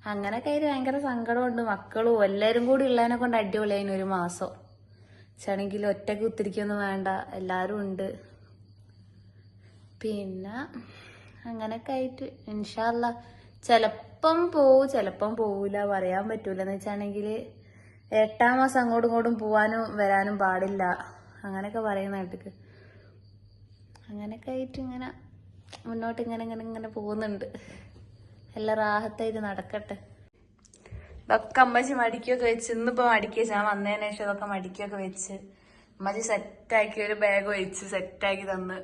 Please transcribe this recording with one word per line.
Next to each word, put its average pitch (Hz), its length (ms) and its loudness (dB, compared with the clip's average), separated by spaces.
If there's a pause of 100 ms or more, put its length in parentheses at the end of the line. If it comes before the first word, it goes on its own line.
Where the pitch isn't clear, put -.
(120)
അങ്ങനൊക്കെ 208 400 -4
ആയിട്ട് 302 180 2
ഭയങ്കര 269 360 0
സങ്കടമുണ്ട്. 240 640 0
മക്കളും 226 460 2 (100)
എല്ലാവരും 214 440 4
കൂടി 269 180 6
ഉള്ളതിനെ 240 320 4
കൊണ്ട് 240 200 2
അടിപൊളിയായിന് 202 580 0
ഒരു 190 160 0
മാസം. 175 360 -2 (920)
ച്ചാണെങ്കിൽ 202 400 -2 (100)
ഒറ്റയ്ക്ക് 208 340 -2
കുത്തിരിക്കൊന്നും 208 600 -2
വേണ്ട, 196 240 -2 (280)
എല്ലാവരും 185 460 -2
ഉണ്ട്. 190 240 -4 (1900)
പിന്നെ 196 540 -6 (920)
അങ്ങനൊക്കെ 226 480 -6
ആയിട്ട് 262 280 -4 (280)
ഇൻഷാ 214 400 -2
അല്ലാ 240 180 2 (560)
ചിലപ്പം 240 720 4 (160)
പോവും, 269 280 10 (120)
ചിലപ്പം 208 440 0
പോവൂല, 202 540 0
പറയാൻ 185 380 0
പറ്റൂല. 202 340 -4
എന്ന് 196 120 -2
വെച്ചാണെങ്കിൽ 208 500 -6 (960)
എട്ടാം 240 380 4
മാസം 262 220 4
അങ്ങോട്ടും 233 260 4
ഇങ്ങോട്ടും 233 340 2
പോവാനും 214 400 2 (180)
വരാനും 196 420 2
പാടില്ല, 190 400 0 (640)
അങ്ങനെയൊക്കെ 202 420 -4
പറയുന്ന 196 360 -2
കേട്ടിക്ക്. 180 300 -12 (1600)
അങ്ങനെയൊക്കെ 214 480 -10
ആയിട്ട് 262 280 -8
ഇങ്ങനെ 254 240 -8 (760)
മുന്നോട്ട് 226 380 -4
ഇങ്ങനെ, 226 220 -6
ഇങ്ങനെ, 226 220 -10
ഇങ്ങനെ 220 300 -10
പോകുന്നുണ്ട്. 208 480 -4 (1120)
എല്ലാം 214 220 0
റാഹത്തായിട്ട് 214 680 -2
നടക്കട്ടെ. 202 500 -8 (1300)
ഇതൊക്കെ - 400 2
അമ്മച്ചി 247 360 4
മടിക്കൊക്കെ 240 500 0
വെച്ച്, 226 260 0
ഇന്നിപ്പോ 240 360 0
മടിക്കി 214 280 2
വെച്ച്, 220 160 0
ഞാൻ 202 140 2
വന്നതിന് 208 400 -2
ശേഷം 208 160 -8
ഇതൊക്കെ 202 260 -4
മടിക്കൊക്കെ 196 520 -8
വെച്ച് 190 320 -8 (640)
അമ്മച്ചി 202 280 -4
സെറ്റാക്കി 214 800 -2
ഒരു 214 160 -2
ബാഗ് 202 340 4
വെച്ച് 190 280 -6 (100)
സെറ്റാക്കി 190 560 -4
തന്ന് 185 340 -4